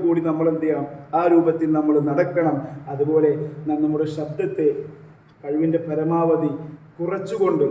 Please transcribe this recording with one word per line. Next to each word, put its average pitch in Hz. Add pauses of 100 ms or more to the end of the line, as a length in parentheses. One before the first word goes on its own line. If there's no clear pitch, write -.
കൂടി 170
നമ്മൾ 160
എന്ത് 160
ചെയ്യണം? 147 (320)
ആ 175 (100)
രൂപത്തിൽ 160 (100)
നമ്മൾ 151 (140)
നടക്കണം. 165 (380)
അതുപോലെ 151 (340)
ന-, 151
നമ്മുടെ 151 (100)
ശബ്ദത്തെ 156 (760)
കഴിവിൻ്റെ 156
പരമാവധി 156 (440)
കുറച്ചുകൊണ്ട്, 175